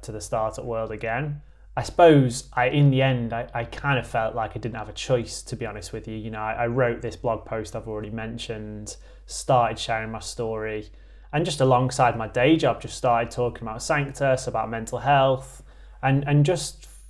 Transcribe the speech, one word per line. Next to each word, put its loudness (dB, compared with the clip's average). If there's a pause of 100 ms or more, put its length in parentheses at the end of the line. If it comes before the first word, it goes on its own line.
to -12
the -8
startup -4
world -4
again. -4 (340)
I -4
suppose 6
I, 2
in 6
the 4
end, 0
I, -6
I -4
kind -2
of -4
felt -2
like -4
I -8
didn't -6
have -10
a -14
choice, -2
to -10
be -8
honest -10
with -10
you. -8
You -8
know, -8
I, -4
I -2
wrote 0
this -8
blog -4
post -8
I've -10
already -8
mentioned, -10 (300)
started 0
sharing -4
my -8
story, -6 (420)
and 0
just -2
alongside 4
my -6
day 4
job, 2
just -12
started 0
talking -4
about -8
Sanctus, 0
about -2
mental -6
health, 2 (400)
and, 2
and 6
just -2 (220)